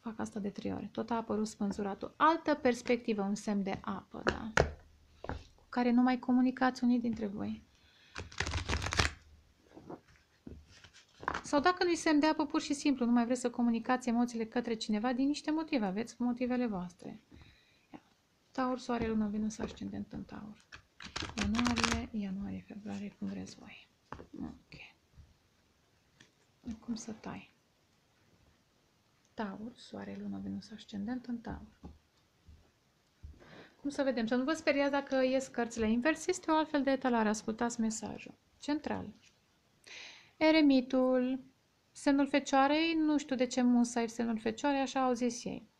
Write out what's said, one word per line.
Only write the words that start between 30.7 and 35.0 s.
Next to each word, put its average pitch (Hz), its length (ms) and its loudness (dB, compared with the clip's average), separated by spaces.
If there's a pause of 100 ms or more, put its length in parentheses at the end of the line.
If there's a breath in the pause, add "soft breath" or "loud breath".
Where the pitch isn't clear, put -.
ascendent 220 560 -8
în 240 120 -6
Taur. - 540 -12 (1900 loud breath)
Cum 285 100 -4
să 285 120 -2
vedem? 254 240 2
Să 233 80 0
nu 254 100 2
vă 294 80 2
speriați 285 380 2
dacă 277 340 2